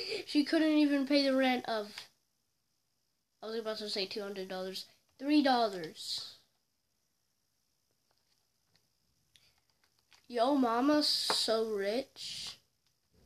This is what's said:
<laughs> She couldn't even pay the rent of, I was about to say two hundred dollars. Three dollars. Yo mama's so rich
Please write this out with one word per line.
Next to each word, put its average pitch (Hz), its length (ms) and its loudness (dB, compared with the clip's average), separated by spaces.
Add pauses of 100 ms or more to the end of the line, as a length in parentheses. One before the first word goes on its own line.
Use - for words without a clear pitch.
<laughs> 403 180 -6
She 294 160 2
couldn't 311 340 2
even 285 300 2
pay 285 160 4
the 269 120 2
rent 254 320 2
of, 214 200 -4 (1500)
I 208 60 -10
was 220 80 -6
about 220 240 -4
to 214 100 -8
say 208 160 -2
two 208 160 -8
hundred 196 260 -8
dollars. 190 380 -8 (320)
Three 294 240 4
dollars. 220 920 -2 (4000)
Yo 240 260 2
mama's 277 540 4
so - 640 0
rich - 880 -6 (680)